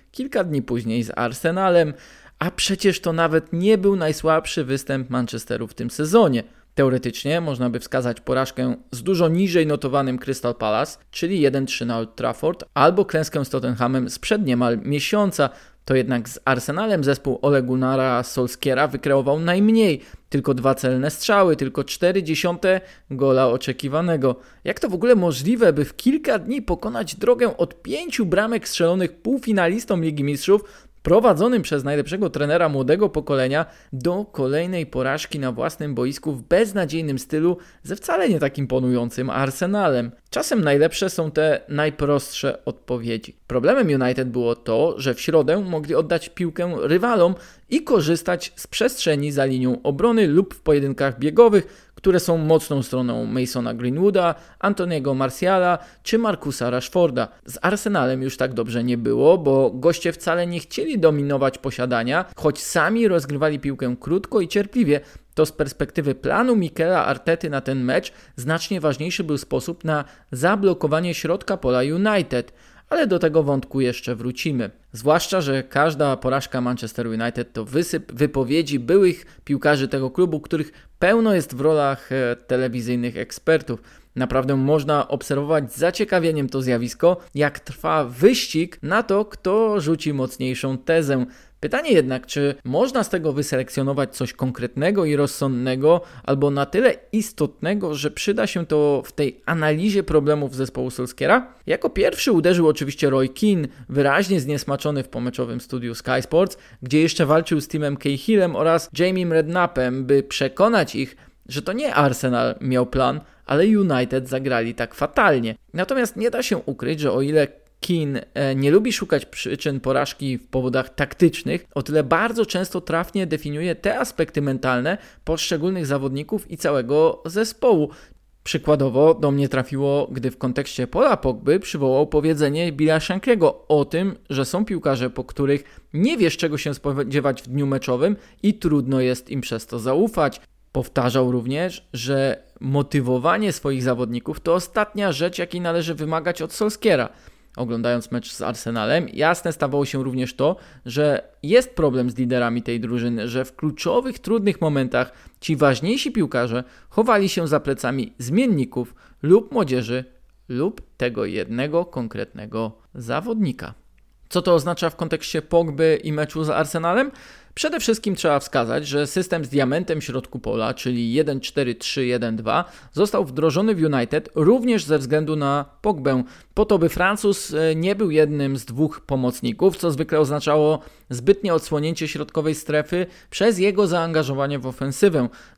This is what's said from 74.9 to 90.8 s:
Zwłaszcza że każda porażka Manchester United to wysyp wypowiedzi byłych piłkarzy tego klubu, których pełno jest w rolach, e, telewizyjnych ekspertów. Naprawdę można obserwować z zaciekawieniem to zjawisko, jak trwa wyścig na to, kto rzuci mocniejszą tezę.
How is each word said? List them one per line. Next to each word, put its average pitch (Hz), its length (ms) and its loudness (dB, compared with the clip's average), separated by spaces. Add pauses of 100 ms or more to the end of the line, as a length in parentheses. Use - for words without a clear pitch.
Zwłaszcza 151 500 2
że 135 220 -2
każda 143 540 0
porażka 131 440 -2
Manchester 123 460 -4
United 113 460 -4
to 113 120 -6
wysyp 160 460 -2
wypowiedzi 139 680 0
byłych 175 460 4 (200)
piłkarzy 143 420 2
tego 135 240 -4
klubu, 170 280 0
których 151 320 -6 (280)
pełno 214 360 4
jest 151 200 -2
w 127 60 -6
rolach, 143 500 2
e, 127 240 0
telewizyjnych 123 840 -4
ekspertów. 147 640 -2 (340)
Naprawdę 131 400 0
można 143 520 0
obserwować 143 640 -2
z - 40 -14
zaciekawieniem 165 720 0
to 135 120 -4
zjawisko, 127 560 2 (180)
jak 147 240 -2
trwa 156 440 -2
wyścig 160 800 2
na 196 200 0
to, 208 220 0
kto 208 540 0
rzuci 151 340 -2
mocniejszą 131 640 -4
tezę. 139 480 2 (340)